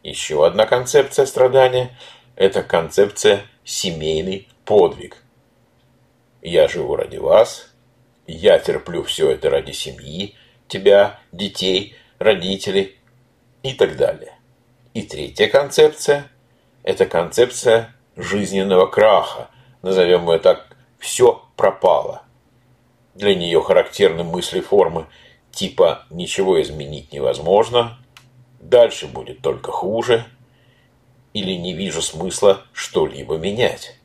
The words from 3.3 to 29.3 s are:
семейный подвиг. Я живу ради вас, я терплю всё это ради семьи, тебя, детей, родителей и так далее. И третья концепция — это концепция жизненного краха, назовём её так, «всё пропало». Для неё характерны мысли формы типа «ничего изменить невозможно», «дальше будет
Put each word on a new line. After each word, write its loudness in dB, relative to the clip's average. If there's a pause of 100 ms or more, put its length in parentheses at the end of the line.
семейный -6 (160)
подвиг. 2 (1200)
Я 2
живу -4
ради -8
вас, 2 (580)
я 4
терплю -4
всё -2
это -2
ради -4
семьи, -12 (340)
тебя, 4 (140)
детей, -4 (240)
родителей -2 (640)
и -8
так 0
далее. -4 (600)
И -8
третья -4
концепция — 2 (520)
это -2
концепция 0 (220)
жизненного 0
краха, 0 (320)
назовём 2
её 2
так, 0 (240)
«всё 2 (120)
пропало». 0 (920)
Для 2
неё 0
характерны 2
мысли -6
формы 0 (420)
типа -2
«ничего -2
изменить -12
невозможно», 0 (640)
«дальше 2
будет -16